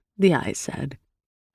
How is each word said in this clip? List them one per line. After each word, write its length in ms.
the 160
eye 180
said. 460